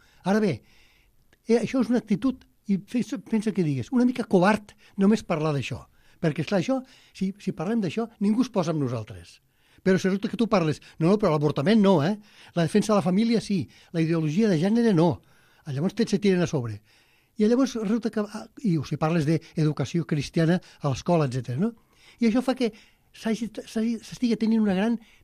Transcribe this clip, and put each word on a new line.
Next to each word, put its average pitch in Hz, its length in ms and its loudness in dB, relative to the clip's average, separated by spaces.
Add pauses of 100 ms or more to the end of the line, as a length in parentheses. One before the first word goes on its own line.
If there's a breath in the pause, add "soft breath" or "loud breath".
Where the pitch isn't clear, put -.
(240 soft breath)
Ara 202 160 2
bé, 180 200 -2 (880 soft breath)
eh, 226 100 4
això 240 240 0
és 202 80 -2
una 247 80 2
actitud, - 460 -2 (240)
i 196 100 2
pensa, 247 400 -6
pensa 214 340 -4
que 185 140 0
digues, 135 260 -4
una 247 140 4
mica 247 180 -2
covard 208 480 0 (240 soft breath)
només 202 280 2
parlar 151 280 -4
d'això, 135 280 -6 (420 soft breath)
perquè, 156 220 -2
esclar, 196 180 -2
això, 135 140 -2 (360 loud breath)
si, 190 280 -4
si - 120 -8
parlem 214 300 -4
d'això, 214 240 -4 (140)
ningú 214 240 2
es - 80 -10
posa 170 180 -2
amb 160 100 -2
nosaltres. 113 600 -8 (420 soft breath)
Però 185 160 2
si - 100 -2
resulta 196 220 -2
que - 80 -8
tu 233 100 2
parles, 165 300 2 (200 loud breath)
no, 160 120 2
no, 208 80 4
però 202 140 2
l'avortament 151 500 2
no, 190 140 6 (100)
eh? 208 80 0 (400 loud breath)
La 170 80 0
defensa 208 300 2
de 202 80 4
la - 20 0
família 214 380 2
sí, 185 240 -2 (280 loud breath)
la 170 80 -2
ideologia 165 480 0
de 165 120 2
gènere 226 340 2
no. 156 220 4 (500 soft breath)
Llavors 147 320 -4
tots 226 160 0
se 185 80 2
tiren 185 200 2
a 160 40 0
sobre. 117 320 -4 (600 soft breath)
I 214 120 2
llavors 262 300 2
resulta 220 340 -2
que, 214 80 -2
ah, 214 220 -10 (180)
i 175 140 0 (100)
si 151 100 -6
parles 160 300 0
d'educació 156 800 -2
cristiana 165 540 0 (200 loud breath)
a 143 120 -2
l'escola, 160 340 0
etcètera, 127 320 -6
no? 226 140 0 (500 soft breath)
I 233 80 4
això 240 160 2
fa 262 80 0
que - 160 -2 (420 loud breath)
s'hagi, 226 360 -4 (180)
s'hagi, 226 300 -4 (100)
s'estigui 226 320 -2
tenint 226 240 2
una 196 160 2
gran 226 160 2 (300 soft breath)